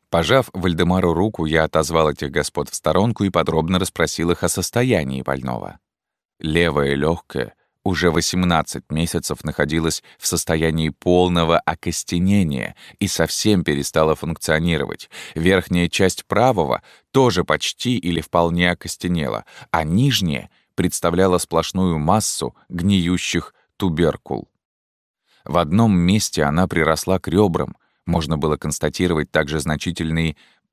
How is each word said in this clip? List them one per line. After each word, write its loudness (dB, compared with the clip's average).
Пожав 2
Вальдемару 2
руку, -2
я 2
отозвал 2
этих -6
господ -4
в -10
сторонку 0
и 2
подробно 0
расспросил -2
их -2
о 2
состоянии -2
больного. -6
Левое 2
лёгкое -4
уже 0
восемнадцать -2
месяцев -4
находилось -2
в -8
состоянии 0
полного 2
окостенения -2
и -2
совсем 0
перестало 0
функционировать. -2
Верхняя 2
часть 0
правого 0
тоже 2
почти -2
или -2
вполне 2
окостенела, -4
а 0
нижняя 0
представляла 2
сплошную -2
массу -2
гниющих -2
туберкул. -2
В 0
одном 4
месте 2
она 2
приросла 0
к -12
рёбрам, 2
можно -2
было 0
констатировать -2
также 0
значительные -2